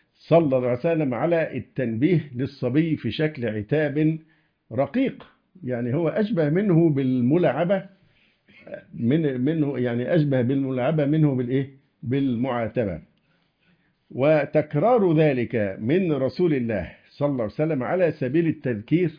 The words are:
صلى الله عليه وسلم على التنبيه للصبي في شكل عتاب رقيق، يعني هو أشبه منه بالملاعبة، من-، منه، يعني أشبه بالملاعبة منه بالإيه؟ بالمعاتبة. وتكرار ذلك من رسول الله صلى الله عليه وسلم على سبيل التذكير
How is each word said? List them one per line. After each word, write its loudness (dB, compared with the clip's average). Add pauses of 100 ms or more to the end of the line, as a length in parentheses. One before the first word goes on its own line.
(140)
صلى 2
الله 0
عليه -2
وسلم 0
على -2
التنبيه 0
للصبي -2
في -4
شكل -4
عتاب 0 (540)
رقيق، -4 (380)
يعني -4
هو 0
أشبه 0
منه 4
بالملاعبة، 2 (1080)
من-، 0
منه، 0
يعني -2
أشبه 2
بالملاعبة 0
منه 2
بالإيه؟ -2 (320)
بالمعاتبة. -2 (1080)
وتكرار 2
ذلك 0
من 0
رسول 0
الله -4 (160)
صلى -4
الله -2
عليه -6
وسلم -2
على 0
سبيل 0
التذكير -2